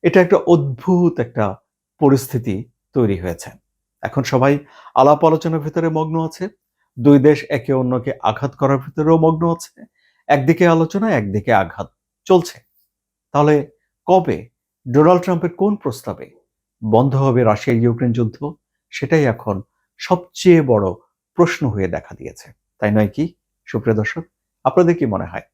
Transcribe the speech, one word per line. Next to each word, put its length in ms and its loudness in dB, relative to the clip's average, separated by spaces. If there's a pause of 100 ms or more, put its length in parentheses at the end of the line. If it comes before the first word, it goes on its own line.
এটা 160 4
একটা 180 4 (160)
অদ্ভুত 640 0
একটা 240 -4 (560)
পরিস্থিতি 540 0 (380)
তৈরি 300 0
হয়েছে। 280 -8 (520)
এখন 200 -4 (100)
সবাই 220 2 (400)
আলাপ 300 4
আলোচনার 420 0
ভিতরে 220 -4
মগ্ন 360 -4
আছে, 200 -10 (520)
দুই 220 6
দেশ 200 4 (120)
একে 220 -4
অন্যকে 380 -2 (120)
আঘাত 380 -4
করার 180 0
ভিতরেও 400 0
মগ্ন 240 0 (100)
আছে। 200 -10 (560)
একদিকে 360 4 (100)
আলোচনা, 360 -2
একদিকে 420 -2 (100)
আঘাত 260 -10 (380)
চলছে। 300 0 (760)
তাহলে 220 2 (520)
কবে, 320 0 (480)
ডোনাল্ড 360 2
ট্রাম্পের 380 -4
কোন 160 0
প্রস্তাবে 500 -10 (560)
বন্ধ 320 2
হবে 300 0
রাশিয়া 320 0
ইউক্রেন 360 0
যুদ্ধ, 260 -4 (540)
সেটাই 320 0
এখন 320 -4 (440)
সবচেয়ে 600 2
বড় 240 2 (520)
প্রশ্ন 300 0
হয়ে 200 -4
দেখা 260 -10
দিয়েছে, 320 -18 (320)
তাই 180 -2
নয় 180 2
কি? 100 -4 (440)
সুপ্রিয় 280 -2
দর্শক, 280 -6 (400)
আপনাদের 340 2
কি 80 -2
মনে 260 -6
হয়? 220 -14